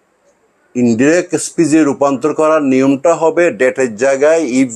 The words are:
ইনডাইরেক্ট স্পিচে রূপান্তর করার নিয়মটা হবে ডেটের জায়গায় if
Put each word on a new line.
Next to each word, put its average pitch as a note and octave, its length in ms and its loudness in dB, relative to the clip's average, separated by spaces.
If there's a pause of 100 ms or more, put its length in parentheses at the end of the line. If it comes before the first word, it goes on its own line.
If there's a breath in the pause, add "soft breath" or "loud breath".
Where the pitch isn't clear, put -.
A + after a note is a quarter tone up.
(760)
ইনডাইরেক্ট C3 600 0
স্পিচে D#3 480 0
রূপান্তর C#3 500 -2
করার D#3 300 0
নিয়মটা C3+ 500 0
হবে D#3+ 380 0
ডেটের B2+ 440 -2
জায়গায় C#3 500 0
if C3 300 0